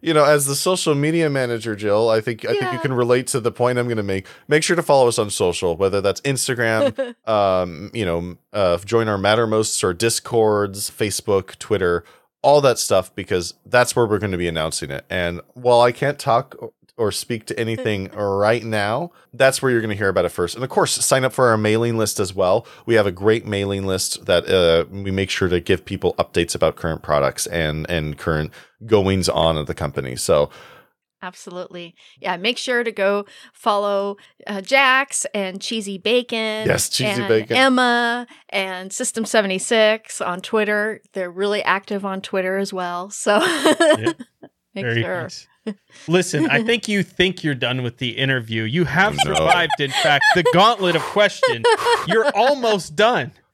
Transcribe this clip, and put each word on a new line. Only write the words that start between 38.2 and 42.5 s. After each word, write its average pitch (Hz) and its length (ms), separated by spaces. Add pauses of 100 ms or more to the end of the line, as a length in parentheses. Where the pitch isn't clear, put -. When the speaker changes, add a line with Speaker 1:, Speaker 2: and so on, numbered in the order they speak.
Speaker 2:
and 190 420
System 233 320
seventy-six 214 960
on 180 220
Twitter. 214 600 (120)
They're 180 180
really 202 320
active 196 400
on 190 180
Twitter 190 360